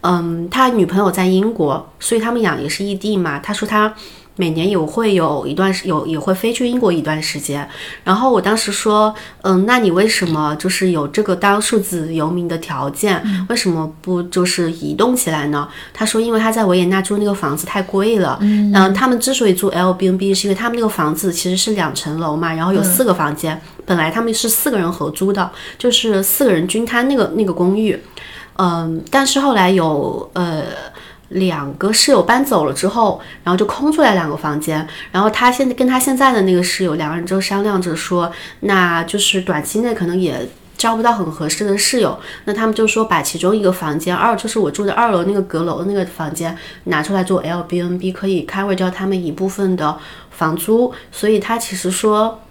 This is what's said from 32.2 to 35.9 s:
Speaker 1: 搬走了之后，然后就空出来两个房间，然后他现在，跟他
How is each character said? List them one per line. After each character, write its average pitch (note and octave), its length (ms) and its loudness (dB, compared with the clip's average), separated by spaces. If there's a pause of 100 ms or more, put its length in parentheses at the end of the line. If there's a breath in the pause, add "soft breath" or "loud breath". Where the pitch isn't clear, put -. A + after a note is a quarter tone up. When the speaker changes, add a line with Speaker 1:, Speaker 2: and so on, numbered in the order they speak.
Speaker 1:
搬 A#3+ 200 4
走 A3+ 220 2
了 C3+ 80 0
之 F#3 160 0
后， G#3 320 2 (240 loud breath)
然 F3 80 2
后 F#3 40 4
就 G#3 100 2
空 C#4+ 260 0
出 D#4 80 2
来 A#3+ 140 6
两 E3 160 0
个 D3 40 -4
房 D3+ 240 -4
间， D#3 260 -2 (280 loud breath)
然 F#3 100 0
后 A3 60 4
他 A#3+ 240 2
现 C4+ 160 2
在， B3 60 -2
跟 B3+ 120 2
他 B3+ 140 2